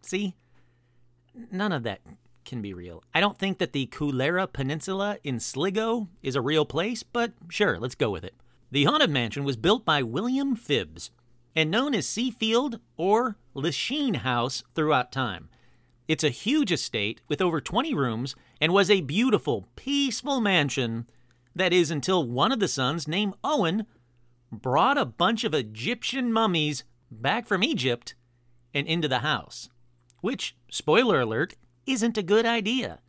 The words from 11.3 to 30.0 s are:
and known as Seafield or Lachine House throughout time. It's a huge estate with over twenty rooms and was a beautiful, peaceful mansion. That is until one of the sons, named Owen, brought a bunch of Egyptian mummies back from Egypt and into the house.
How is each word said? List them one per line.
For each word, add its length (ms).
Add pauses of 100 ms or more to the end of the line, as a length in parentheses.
and 160
known 240
as 120
Seafield 760 (160)
or 400 (180)
Lachine 600
House 480 (120)
throughout 360
time. 380 (580)
It's 160
a 60
huge 420
estate 580
with 120
over 220
twenty 320
rooms 420 (240)
and 140
was 160
a 100
beautiful, 760
peaceful 680
mansion. 680 (460)
That 180
is 180
until 380
one 240
of 80
the 80
sons, 400
named 240 (100)
Owen, 440 (680)
brought 460
a 80
bunch 380
of 100
Egyptian 760
mummies 540 (260)
back 360
from 180
Egypt 500 (600)
and 120
into 220
the 120
house. 500 (500)